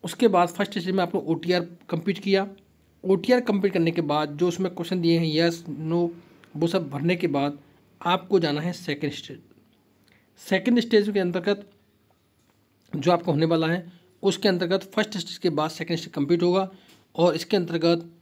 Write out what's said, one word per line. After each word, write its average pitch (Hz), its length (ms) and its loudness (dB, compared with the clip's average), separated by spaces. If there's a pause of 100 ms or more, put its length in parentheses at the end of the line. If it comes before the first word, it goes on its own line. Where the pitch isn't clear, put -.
उसके 226 240 0
बाद 175 200 4
फर्स्ट 196 240 -4
स्टेज 185 200 -4
में 185 120 2
आपने 175 220 -2
ओटीआर 170 420 0 (220)
कंप्लीट 170 300 -2
किया। 196 280 0 (560)
ओटीआर 196 380 4
कंप्लीट 202 320 0
करने 165 180 2
के 165 100 -2
बाद 147 360 -2
जो 175 100 2
उसमें 180 280 -2
क्वेश्चन 175 260 -4
दिए 165 180 4
हैं, 165 60 0
यस, 165 440 0
नो, 165 460 -2 (400)
वो 160 120 0
सब 170 220 -2
भरने 147 260 0
के 175 120 -2
बाद 143 320 -2 (460)
आपको 185 340 2
जाना 151 220 0
है 175 120 -4
सेकंड 147 380 -6
स्टेज। - 280 -14 (1000)
सेकंड 202 420 2
स्टेज 214 320 4
के 202 80 0
अंतर्गत 185 500 -2 (1300)
जो 151 160 2
आपका 175 200 2
होने 151 140 2
वाला 160 220 2
है, 170 240 -4 (320)
उसके 196 240 2
अंतर्गत 185 360 0
फर्स्ट - 340 -4
स्टेज - 200 -10
के 180 120 0
बाद 151 200 -2
सेकंड 160 280 -6
स्टेज - 160 -10
कंप्लीट 165 300 0
होगा 185 280 2 (440)
और 165 200 4
इसके 165 220 -2
अंतर्गत 170 540 0 (100)